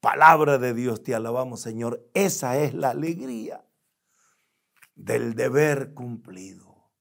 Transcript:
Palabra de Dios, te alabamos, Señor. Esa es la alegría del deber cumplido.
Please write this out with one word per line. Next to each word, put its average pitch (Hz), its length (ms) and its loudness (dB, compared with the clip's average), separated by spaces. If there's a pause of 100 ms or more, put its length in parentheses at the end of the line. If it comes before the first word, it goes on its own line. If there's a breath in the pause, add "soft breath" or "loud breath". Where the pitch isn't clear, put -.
Palabra 147 580 6
de 123 160 0
Dios, 120 300 -4
te 127 100 -4
alabamos, 117 460 -4
Señor. 117 520 -8
Esa 143 460 -2
es 147 160 0
la 143 160 -2
alegría 170 720 -8 (1300)
del 117 380 -4
deber 135 600 0
cumplido. 98 960 -16 (100)